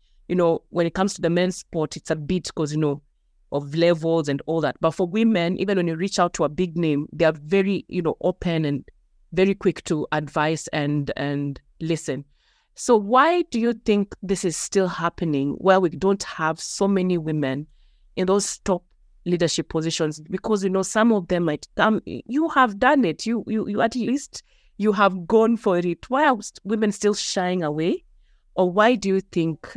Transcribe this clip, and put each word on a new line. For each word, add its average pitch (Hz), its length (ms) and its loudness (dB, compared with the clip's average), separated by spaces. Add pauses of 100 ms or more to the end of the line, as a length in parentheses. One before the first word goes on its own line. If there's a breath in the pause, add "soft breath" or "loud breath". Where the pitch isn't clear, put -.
(300)
you 175 60 -2
know, 170 340 2
when 170 180 0
it 165 60 -4
comes 190 220 -2
to - 60 -12
the 165 80 0
men's 180 280 0
sport, - 400 -6
it's - 140 -8
a 156 40 0
bit 156 400 -4
'cause, 151 160 -2
you 151 60 -2
know, 143 240 0 (500)
of 143 240 -6
levels 165 540 2
and 143 160 -2
all 165 160 -2
that. 143 180 -2
But 160 120 2
for 180 160 -2
women, 185 500 2
even 202 180 0
when 175 120 0
you 165 80 -2
reach 185 240 -4
out 175 160 2
to 165 100 0
a 143 40 0
big 165 280 -2
name, 151 340 0
they 160 140 2
are 160 80 4
very, 185 560 0
you 175 120 -4
know, 160 200 -2
open 170 420 0
and 143 240 -4 (460)
very 190 220 2
quick - 300 -2
to 151 260 -2
advise 156 560 -2
and, 147 500 -2
and 143 420 -4 (220)
listen. 151 420 -4 (520)
So - 200 4
why 262 460 4 (100)
do 233 80 -2
you 233 140 2
think 202 500 0
this 190 220 -2
is 165 100 0
still - 320 0
happening 160 720 -2
where 185 240 4
we 180 80 2
don't 190 340 -2
have 160 380 -4
so - 260 -2
many 185 300 0
women 151 500 -2 (480)
in 180 120 0
those 196 320 0
top 180 260 -2 (400)
leadership 170 420 0
positions? 160 540 -4
Because, 185 420 -4
you 196 60 0
know, 190 140 0
some 220 280 2
of 196 160 0
them 175 180 0
might 151 300 -2
come, 208 300 2
you 254 440 -4
have 233 300 2
done 262 240 4
it. 160 220 -2
You, 226 220 -2
you, 214 200 -2
you, 202 140 -2
at 233 140 0
least 254 480 -4 (340)
you 208 160 2
have 190 340 2
gone 226 300 4
for 190 200 2
it. 175 320 -4
Why 277 180 2
are 240 140 2
st-, - 220 -16
women 208 280 0
still 208 240 0
shying 180 480 -2
away? 160 420 -2 (500)
Or 180 160 2
why 214 240 4
do 196 140 -2
you 190 120 2
think - 560 -4